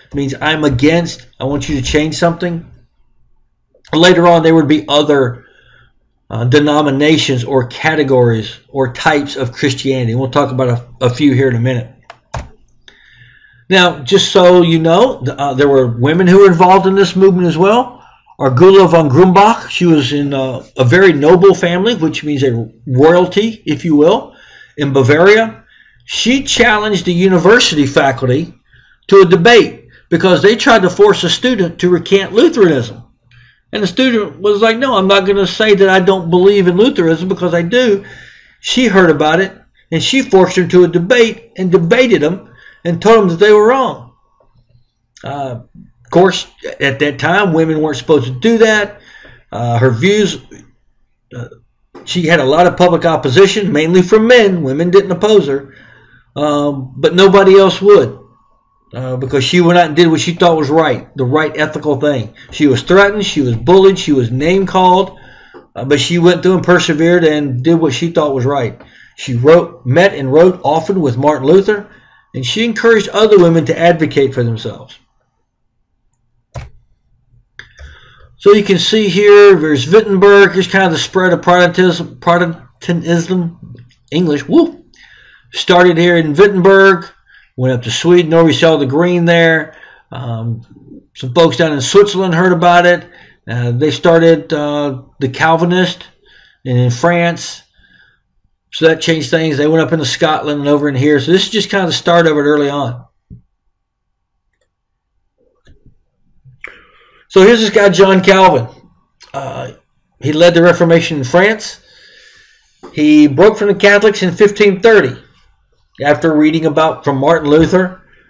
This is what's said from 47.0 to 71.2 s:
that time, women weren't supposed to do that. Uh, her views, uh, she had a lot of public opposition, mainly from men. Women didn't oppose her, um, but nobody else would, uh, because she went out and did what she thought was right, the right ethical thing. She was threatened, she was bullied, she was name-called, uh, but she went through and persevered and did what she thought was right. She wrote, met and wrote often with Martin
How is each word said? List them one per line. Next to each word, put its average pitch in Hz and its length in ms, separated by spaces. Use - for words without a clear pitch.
that 147 180
time, 180 340
women 160 280
weren't 151 160
supposed 131 300
to 127 120
do 226 200
that. 214 420
Uh, 117 280
her 127 120
views, 185 480
uh, 120 140
she 170 220
had 165 120
a 139 60
lot 160 240
of - 80
public 170 280
opposition, 165 680
mainly 165 300
from 220 260
men. 202 340
Women 147 280
didn't 185 200
oppose 185 380
her, 139 260
um, 143 600
but 156 180
nobody 190 440
else 190 220
would, 190 380
uh, 127 220
because 131 260
she 180 180
went 175 180
out 175 80
and 151 100
did 170 120
what 160 120
she 170 140
thought 170 240
was 147 100
right, 151 480
the 131 80
right 147 320
ethical 151 420
thing. 131 360
She 151 140
was 123 160
threatened, 202 420
she 160 160
was 123 160
bullied, 185 420
she 160 140
was 123 180
name-called, 185 880
uh, 113 120
but 143 120
she 170 200
went 170 240
through 185 140
and 135 80
persevered 170 600
and 147 380
did 165 140
what 156 180
she 170 160
thought 151 240
was 123 100
right. 131 360
She - 180
wrote, 151 520
met 170 280
and 135 160
wrote 175 320
often 165 380
with 127 160
Martin 139 320